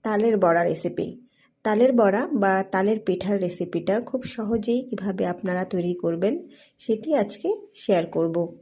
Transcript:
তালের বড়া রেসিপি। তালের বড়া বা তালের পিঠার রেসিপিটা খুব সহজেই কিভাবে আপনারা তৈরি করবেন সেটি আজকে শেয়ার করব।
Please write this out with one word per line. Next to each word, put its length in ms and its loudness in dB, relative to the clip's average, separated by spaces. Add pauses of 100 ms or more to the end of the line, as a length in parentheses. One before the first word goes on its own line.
তালের 320 2
বড়া 260 4
রেসিপি। 440 -2 (580)
তালের 280 4
বড়া 280 4 (120)
বা 200 4 (100)
তালের 360 0
পিঠার 400 -2
রেসিপিটা 600 -2
খুব 220 -6
সহজেই 580 -2
কিভাবে 440 -4
আপনারা 400 -2
তৈরি 280 -2
করবেন 400 0 (480)
সেটি 340 -2
আজকে 340 -2 (260)
শেয়ার 300 0
করব। 300 -2 (260)